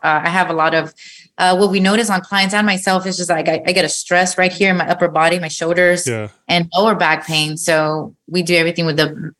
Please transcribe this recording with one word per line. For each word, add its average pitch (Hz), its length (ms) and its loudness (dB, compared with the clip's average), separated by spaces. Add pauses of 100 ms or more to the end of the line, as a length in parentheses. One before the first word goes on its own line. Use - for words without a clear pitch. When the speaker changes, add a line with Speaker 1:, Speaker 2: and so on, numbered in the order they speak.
Speaker 1:
Uh, 156 200 0
I 170 60 -2
have 175 220 0
a - 20 -4
lot 160 220 0
of, 151 180 -2 (460)
uh, 185 180 2
what 196 140 2
we 190 80 2
notice 208 320 2
on 185 100 0
clients 190 320 -2
and 208 140 2
myself 185 400 0
is 175 100 -4
just, 175 140 -6
like, 165 180 0
I, 160 160 0
I 175 60 2
get 185 120 2
a 151 60 -2
stress 185 480 0
right 185 160 2
here 196 160 0
in 185 80 2
my 180 100 -2
upper 175 200 -2
body, 165 320 2
my 165 80 -6
shoulders, 175 600 0
Speaker 2:
Yeah. 110 200 -4 (200)
Speaker 1:
and 170 280 0
lower 208 180 4
back 156 320 0
pain. 156 320 -2
So 156 580 -2 (120)
we 180 160 -2
do 175 120 0
everything 170 300 0
with 151 120 -2
the, 151 420 -2